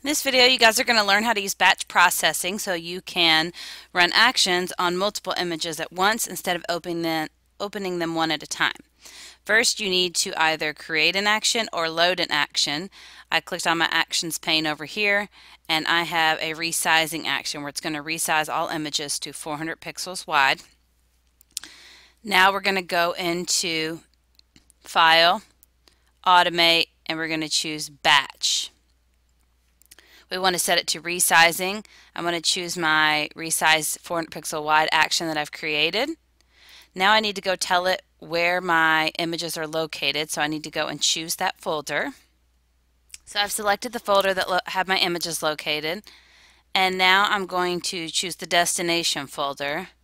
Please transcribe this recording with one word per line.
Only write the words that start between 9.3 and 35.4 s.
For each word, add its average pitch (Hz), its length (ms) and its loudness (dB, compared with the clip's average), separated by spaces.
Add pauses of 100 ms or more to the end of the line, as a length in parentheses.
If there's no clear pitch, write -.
First, 214 340 2
you 214 120 -4
need 180 240 0
to - 180 -4 (100)
either 160 300 0
create 160 440 0
an 202 100 0
action 214 440 0
or 165 200 -2
load 170 280 2
an 175 120 -2
action. 147 580 -2 (420)
I 160 100 2
clicked - 260 -8
on 165 100 2
my 165 140 0
actions - 480 -2
pane 160 280 0
over 151 200 -6
here, 202 420 -2 (400)
and 160 180 -2
I 170 180 2
have 160 360 0
a 160 140 -6
resizing 160 720 0
action 139 340 -4
where 143 80 -10
it's - 140 -10
gonna 151 200 -6
resize 156 480 -2
all 151 180 -4
images 151 500 -6
to 147 160 -12
four 151 240 -8
hundred 160 240 -8
pixels - 440 -12
wide. 147 360 2 (1600)
Now 196 280 4
we're 196 80 -4
gonna 196 200 0
go 175 380 0
into 170 840 -2 (800)
File, 170 640 4 (840)
Automate, 170 600 4 (180)
and 160 140 -6
we're 160 100 -4
gonna 156 220 -4
choose 151 400 -6
Batch. - 800 0 (1600)
We 185 80 -6
wanna 185 220 2
set 175 180 2
it - 100 -2
to 156 140 -4
resizing. 175 840 4 (300)
I'm 175 80 -6
gonna 170 180 -2
choose 175 380 -4
my 156 560 2
resize 160 640 2
four 175 200 -6
hundred 165 120 -6
pixel 156 320 -8
wide 151 300 2
action 160 340 2
that 156 100 -4
I've 147 140 -4